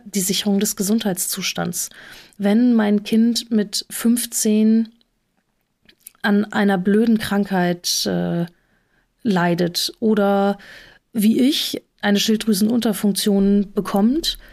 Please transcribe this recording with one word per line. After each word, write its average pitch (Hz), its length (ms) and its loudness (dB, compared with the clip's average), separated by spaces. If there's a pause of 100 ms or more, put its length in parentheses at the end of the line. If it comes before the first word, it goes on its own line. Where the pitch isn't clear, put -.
die - 160 -6
Sicherung 196 400 -2
des 214 160 -4
Gesundheitszustands. 185 1120 -4 (480)
Wenn 220 340 2
mein 208 300 2
Kind 226 480 0
mit 208 400 -2
fünfzehn 220 1000 0 (1300)
an 208 300 2
einer 202 260 2
blöden 214 400 2
Krankheit, 185 880 -2
äh, 175 400 -2 (800)
leidet 175 760 0
oder 202 580 2 (560)
wie 220 280 2
ich - 420 0 (200)
eine 202 180 2
Schilddrüsenunterfunktion 202 1500 0
bekommt, 220 640 -2 (140)